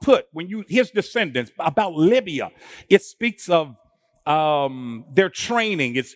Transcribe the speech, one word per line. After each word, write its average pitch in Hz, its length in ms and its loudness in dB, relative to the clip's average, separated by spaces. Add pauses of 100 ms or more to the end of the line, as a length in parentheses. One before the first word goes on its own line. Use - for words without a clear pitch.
Put, 240 300 4
when 165 160 -10
you, 208 200 -10
his 240 220 2
descendants, 143 680 -2
about 170 340 0
Libya, 160 560 2 (400)
it 196 120 6
speaks - 460 -6
of, 156 280 0 (500)
um, 139 840 0
their 180 160 4
training. 196 680 -2
It's, 127 220 -4